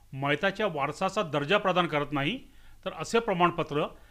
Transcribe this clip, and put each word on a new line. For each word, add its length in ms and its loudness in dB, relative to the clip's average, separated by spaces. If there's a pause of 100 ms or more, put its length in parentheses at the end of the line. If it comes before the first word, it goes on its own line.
(120)
मयताच्या 540 0
वारसाचा 560 -2
दर्जा 360 0
प्रदान 280 4
करत 260 0
नाही, 260 0 (460)
तर 80 -6
असे 260 -2
प्रमाणपत्र 680 2 (240)